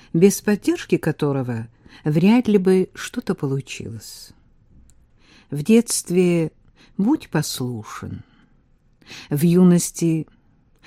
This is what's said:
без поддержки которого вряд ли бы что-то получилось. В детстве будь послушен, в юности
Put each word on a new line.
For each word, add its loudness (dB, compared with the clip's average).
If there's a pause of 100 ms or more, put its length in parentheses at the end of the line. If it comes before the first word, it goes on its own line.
(140)
без 4
поддержки -2
которого -4 (360)
вряд 2
ли 4
бы 2
что-то -8
получилось. -10 (1160)
В -8
детстве 2 (460)
будь -2
послушен, -8 (1040)
в -2
юности 2 (600)